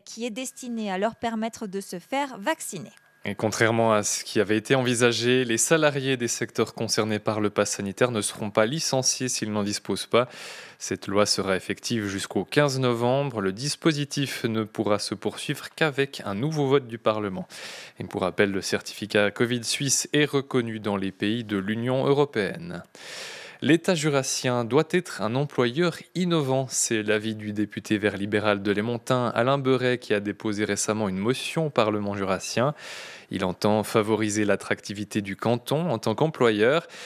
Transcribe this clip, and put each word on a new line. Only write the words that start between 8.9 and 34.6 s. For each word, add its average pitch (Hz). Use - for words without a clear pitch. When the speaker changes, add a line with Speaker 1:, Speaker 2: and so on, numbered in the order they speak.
Speaker 2:
s'ils 107
n'en 104
disposent 101
pas. 120
Cette -
loi 101
sera 95
effective 104
jusqu'au 98
quinze 139
novembre. 123
Le 95
dispositif 143
ne 110
pourra 104
se -
poursuivre -
qu'avec 139
un 101
nouveau 143
vote 131
du 117
Parlement. 104
Et -
pour 98
rappel, 98
le 98
certificat 101
covid 120
suisse -
est 147
reconnu 123
dans 101
les 95
pays 110
de 104
l'Union 117
européenne. 101
L'État 165
jurassien 135
doit 139
être -
un 110
employeur 143
innovant. 147
C'est -
l'avis 107
du 107
député 104
vert 101
libéral 104
de 101
Lémontin, 117
Alain 127
Beuret, 127
qui -
a 104
déposé 104
récemment 104
une 92
motion 127
au -
Parlement 104
jurassien. 101
Il 95
entend 104
favoriser 107
l'attractivité 101